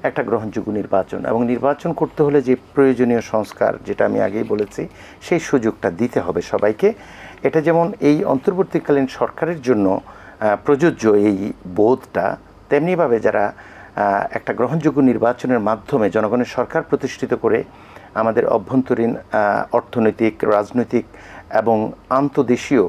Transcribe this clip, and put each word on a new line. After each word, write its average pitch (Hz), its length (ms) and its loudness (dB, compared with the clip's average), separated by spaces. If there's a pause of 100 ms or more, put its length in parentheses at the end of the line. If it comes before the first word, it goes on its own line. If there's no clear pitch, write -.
একটা 139 200 -4
গ্রহণযোগ্য 107 480 -4
নির্বাচন, 98 540 -4
এবং 117 200 0
নির্বাচন 135 480 -2
করতে 156 300 -2
হলে 143 180 2
যে 127 140 2 (180)
প্রয়োজনীয় 120 480 2
সংস্কার, 110 520 -2 (120)
যেটা 101 200 -2
আমি 107 160 0
আগেই 104 220 -2
বলেছি, 110 440 -4 (340)
সেই 175 180 -2
সুযোগটা 110 520 -2
দিতে 110 280 -2
হবে 87 220 -4
সবাইকে। 110 520 0 (500)
এটা 151 180 2
যেমন 170 380 2
এই 147 240 2
অন্তর্বর্তীকালীন 147 840 0
সরকারের 160 540 -4
জন্য, 104 400 2 (380)
আহ, 104 260 0
প্রযোজ্য 143 440 2
এই 104 440 2 (140)
বোধটা, 101 720 0 (320)
তেমনিভাবে 147 500 2
যারা, 104 340 0 (420)
আহ, 101 360 0
একটা - 220 -6
গ্রহণযোগ্য 135 480 0
নির্বাচনের 123 580 2
মাধ্যমে 107 500 0
জনগণের 110 360 0
সরকার 131 380 -4
প্রতিষ্ঠিত 131 500 -4
করে 113 300 0 (500)
আমাদের 110 340 0
অভ্যন্তরীণ, 117 680 0
আহ, 104 600 -2
অর্থনৈতিক, 113 680 0
রাজনৈতিক 107 600 0 (440)
এবং 110 420 0 (180)
আন্তদেশীয় 131 800 0